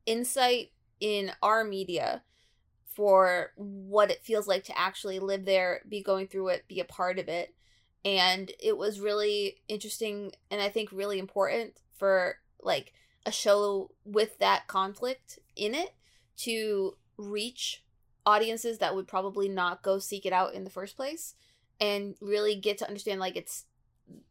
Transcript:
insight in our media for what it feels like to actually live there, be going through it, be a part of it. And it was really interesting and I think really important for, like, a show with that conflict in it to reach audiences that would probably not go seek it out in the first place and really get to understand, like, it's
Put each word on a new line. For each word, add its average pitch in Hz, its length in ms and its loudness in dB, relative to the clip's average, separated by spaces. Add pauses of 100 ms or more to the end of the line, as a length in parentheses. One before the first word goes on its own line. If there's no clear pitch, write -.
insight 247 640 2 (280)
in 202 320 -2 (100)
our 220 220 4
media 185 580 -2 (640)
for 190 720 6
what 196 540 2
it - 140 -4
feels 214 240 0
like 190 160 2
to - 140 -6
actually 190 400 -2
live 196 260 -2
there, 185 440 2
be 202 140 -6
going 190 240 0
through 190 220 -4
it, 180 200 -2
be - 120 -6
a 170 40 -4
part 185 340 -2
of 190 100 -4
it. 170 260 -4 (500)
And 185 540 2
it 220 180 0
was 196 240 -2
really 208 560 0 (120)
interesting 208 640 -6 (180)
and 208 100 -4
I 202 80 0
think 214 220 -4
really 196 280 -4
important 196 600 -2 (160)
for, 190 400 2 (260)
like, 156 300 -2 (340)
a 214 60 -2
show 202 580 2 (140)
with 208 340 0
that 196 280 2
conflict 202 720 -4 (160)
in 208 200 -4
it 349 200 -4 (440)
to 214 580 -2 (220)
reach 208 640 -8 (400)
audiences 226 540 2
that 180 160 0
would 190 120 -6
probably 196 420 -4
not 180 340 -2
go 196 160 2
seek 196 260 -8
it 202 80 -2
out 185 220 2
in 190 100 -10
the 196 60 -14
first 196 260 -12
place 285 380 -8 (440)
and 202 420 -2
really 208 360 2
get 202 220 -2
to 220 100 -4
understand, 196 320 -6
like, 190 160 -4
it's - 300 -12 (640)